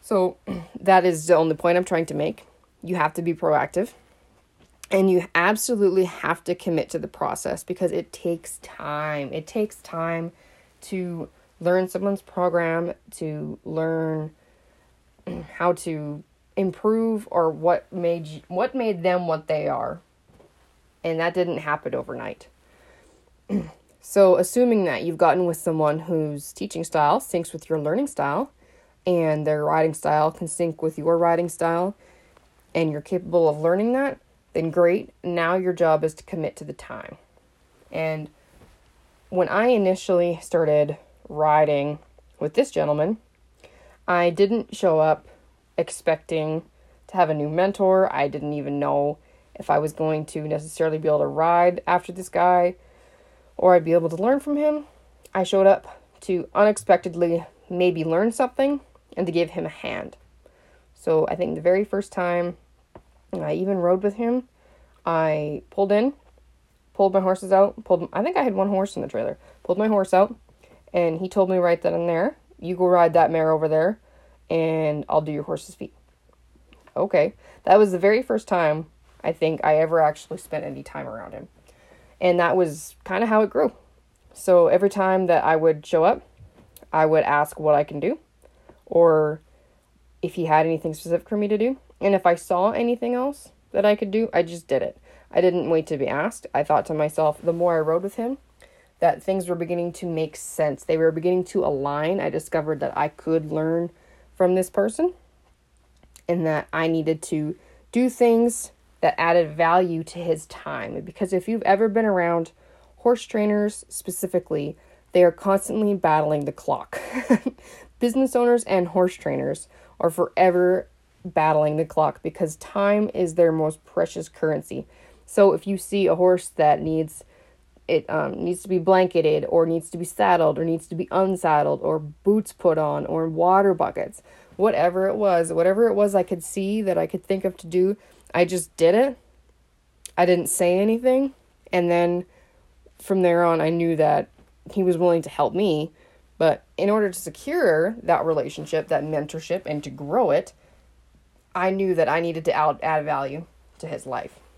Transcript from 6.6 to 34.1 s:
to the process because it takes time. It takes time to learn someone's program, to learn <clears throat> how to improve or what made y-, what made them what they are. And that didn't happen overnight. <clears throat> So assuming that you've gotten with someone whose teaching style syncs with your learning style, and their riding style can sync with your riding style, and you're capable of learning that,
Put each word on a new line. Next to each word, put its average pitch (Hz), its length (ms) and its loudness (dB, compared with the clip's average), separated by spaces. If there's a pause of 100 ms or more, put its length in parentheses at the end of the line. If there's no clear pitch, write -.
to 165 80 -6
the - 100 -8
process - 560 -6
because 180 280 -4
it - 200 -6
takes - 460 -8
time. 147 720 -8
It 160 140 -10
takes 214 300 -4
time 165 560 -6 (500)
to 180 460 -8 (320)
learn 185 280 2
someone's 196 340 -4
program, 170 720 -2 (180)
to 151 520 -10
learn 160 680 -4 (960)
<clears throat> 170 280 -12
how 175 180 0
to 151 500 -8 (340)
improve 214 720 -2
or 165 200 2
what 160 420 -2
made 170 340 -4
y-, 151 220 -18
what 208 260 -4
made 214 280 -4
them 180 240 0
what 156 200 -4
they 151 220 -2
are. 131 320 -6 (1000)
And 165 180 -4
that 170 140 -2
didn't 175 240 -2
happen 151 360 -6
overnight. 123 540 -10 (1000)
<clears throat> 196 120 -2 (460)
So 190 280 6
assuming 220 480 2
that 139 180 -2
you've 165 160 -6
gotten 175 280 4
with 165 100 -2
someone 156 420 0
whose 156 540 -6
teaching 165 320 -10
style 160 340 2
syncs - 340 -6
with - 160 -14
your 160 120 -2
learning 180 260 -2
style, 151 460 -6 (520)
and 156 420 0
their 151 180 -2
riding 160 300 0
style 151 360 0
can 160 180 -10
sync 165 340 -4
with 160 160 -4
your 165 180 0
riding 170 320 2
style, 170 480 -2 (760)
and 165 160 0
you're 147 100 -6
capable 170 480 2
of 151 100 0
learning 190 360 0
that, 269 240 -2 (340)